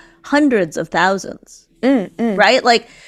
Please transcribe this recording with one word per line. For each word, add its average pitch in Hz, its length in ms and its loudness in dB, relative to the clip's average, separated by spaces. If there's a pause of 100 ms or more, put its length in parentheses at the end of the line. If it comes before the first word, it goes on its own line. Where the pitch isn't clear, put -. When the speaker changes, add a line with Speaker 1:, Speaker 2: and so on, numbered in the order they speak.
(220)
Speaker 1:
hundreds 247 560 0
of 160 120 -6
thousands. - 800 -4 (140)
Speaker 2:
Mm, 269 300 0
mm. 226 260 -4
Speaker 1:
Right? 208 260 2
Like, 233 240 2 (200)